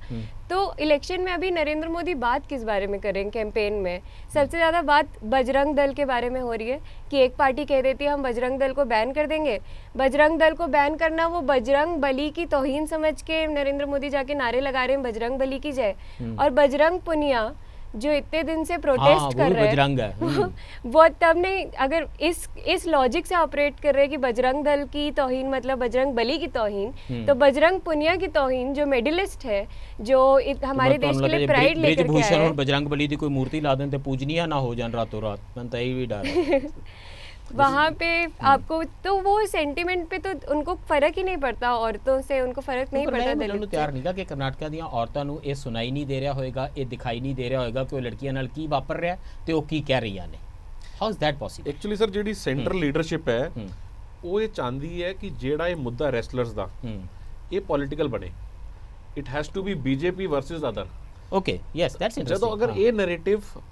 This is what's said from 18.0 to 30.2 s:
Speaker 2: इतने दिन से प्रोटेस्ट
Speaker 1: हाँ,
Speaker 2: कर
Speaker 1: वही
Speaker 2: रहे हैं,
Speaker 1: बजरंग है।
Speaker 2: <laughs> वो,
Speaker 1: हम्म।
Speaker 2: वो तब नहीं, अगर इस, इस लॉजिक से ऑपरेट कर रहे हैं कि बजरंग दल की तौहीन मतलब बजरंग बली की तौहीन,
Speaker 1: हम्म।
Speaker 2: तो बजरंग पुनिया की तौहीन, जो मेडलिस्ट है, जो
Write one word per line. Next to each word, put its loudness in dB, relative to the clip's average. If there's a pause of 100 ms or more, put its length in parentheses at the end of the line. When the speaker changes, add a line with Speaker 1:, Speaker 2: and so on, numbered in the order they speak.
Speaker 2:
इतने 0
दिन -2
से -2
प्रोटेस्ट 6
Speaker 1:
हाँ, 0
Speaker 2:
कर 0
Speaker 1:
वही 4
Speaker 2:
रहे 4
हैं, 6
Speaker 1:
बजरंग 4
है। -2
Speaker 2:
<laughs> -10
वो, 0
Speaker 1:
हम्म। 0 (320)
Speaker 2:
वो 8
तब 4
नहीं, 0
अगर 0 (140)
इस, 0 (180)
इस 0
लॉजिक 2
से -2
ऑपरेट 2
कर 4
रहे 6
हैं 4
कि -2
बजरंग 2
दल 2
की -2
तौहीन 0
मतलब -2
बजरंग 2
बली 2
की -4
तौहीन, -2 (160)
Speaker 1:
हम्म। -6
Speaker 2:
तो 6
बजरंग 6
पुनिया 2
की -2
तौहीन, 0
जो 0
मेडलिस्ट 0
है, -2 (340)
जो 6